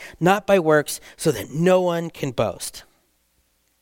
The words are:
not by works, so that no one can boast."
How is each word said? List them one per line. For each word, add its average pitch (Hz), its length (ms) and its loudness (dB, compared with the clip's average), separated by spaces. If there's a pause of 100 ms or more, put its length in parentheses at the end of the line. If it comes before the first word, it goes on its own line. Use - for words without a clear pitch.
(180)
not 190 280 0
by 202 120 4
works, 156 420 0 (160)
so - 140 -2
that 104 200 -6
no 185 300 2
one 170 300 -4
can 135 220 -8
boast." - 520 -6 (960)